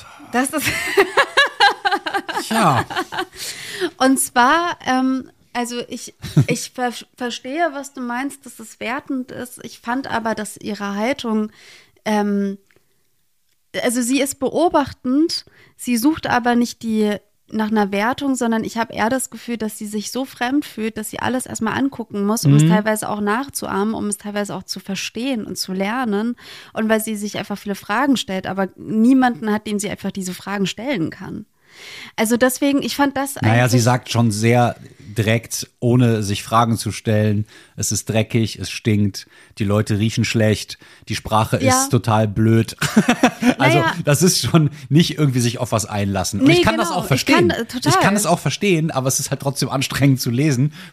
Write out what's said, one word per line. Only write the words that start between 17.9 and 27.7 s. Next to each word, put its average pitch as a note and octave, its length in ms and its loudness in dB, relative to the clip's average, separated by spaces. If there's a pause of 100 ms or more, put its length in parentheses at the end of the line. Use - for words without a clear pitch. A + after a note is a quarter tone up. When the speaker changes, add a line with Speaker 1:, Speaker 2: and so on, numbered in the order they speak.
Speaker 2:
Wertung, B3+ 420 0
sondern A3+ 280 0
ich - 140 -6
hab A3+ 160 -4
eher G#3 160 0
das B3+ 220 -2
Gefühl, A#3 260 -8
dass G#3+ 220 -6
sie G#3+ 80 -10
sich G#3 260 -6
so B3+ 140 -4
fremd C4+ 400 -2
fühlt, A3 320 -6
dass G#3+ 120 -8
sie - 80 -10
alles B3 280 -2
erstmal A3 320 -4
angucken A#3+ 480 -4
muss, A3 180 0
um C#3+ 100 6
es D3+ 100 6
Speaker 1:
Mhm. D#3+ 40 4
Speaker 2:
teilweise G#3+ 400 0
auch G#3 140 -6
nachzuahmen, G#3+ 720 -4
um G#3 140 -6
es G#3 100 -6
teilweise G#3 360 -6
auch F#3 100 -8
zu - 160 -10
verstehen A3 680 -6
und F3+ 100 -10
zu - 160 -8
lernen. G#3+ 640 -2 (380)
Und A3 160 0
weil A3 120 4
sie A3 140 -4
sich G3+ 220 -6
einfach G#3 200 -6
viele G3+ 160 -6